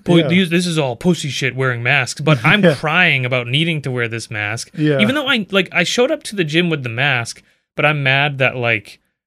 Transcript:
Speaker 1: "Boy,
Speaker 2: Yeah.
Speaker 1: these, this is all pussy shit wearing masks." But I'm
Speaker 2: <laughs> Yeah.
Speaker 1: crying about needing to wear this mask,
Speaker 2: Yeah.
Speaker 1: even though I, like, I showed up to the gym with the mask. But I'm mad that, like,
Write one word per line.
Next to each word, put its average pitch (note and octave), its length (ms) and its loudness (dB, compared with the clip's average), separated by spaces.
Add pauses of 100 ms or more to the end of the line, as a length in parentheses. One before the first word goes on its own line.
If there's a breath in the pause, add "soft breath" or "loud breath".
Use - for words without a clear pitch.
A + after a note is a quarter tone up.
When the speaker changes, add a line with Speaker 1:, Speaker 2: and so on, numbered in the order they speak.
Speaker 1:
"Boy, E3+ 140 6
Speaker 2:
Yeah. D#3 100 2
Speaker 1:
these, F3+ 200 2
this F3 160 0
is E3+ 120 -4
all C3 180 -2
pussy E3 340 0
shit B2+ 260 -4
wearing B2 280 -2
masks." C3 380 0
But C#3+ 240 2
I'm G3 180 4
Speaker 2:
<laughs> - 0 -
Yeah. D#3+ 120 6
Speaker 1:
crying D#3 500 0
about B2 220 -2
needing D3+ 340 0
to C3 100 -6
wear B2 160 -2
this A2+ 240 -8
mask, G#2+ 420 -6
Speaker 2:
Yeah. D3+ 280 2
Speaker 1:
even A3 140 2
though C#4+ 120 -4
I, A#3+ 240 0
like, F#3+ 220 0
I F3 100 0
showed B3 280 0
up D4 120 -4
to - 120 -12
the F#3+ 100 0
gym E3 240 0
with D3+ 140 -2
the B2 60 -6
mask. A#2+ 540 -4 (320)
But D3+ 100 0
I'm D3 180 0
mad C#3 360 0
that, B2 180 0
like, A#2 420 -2 (280)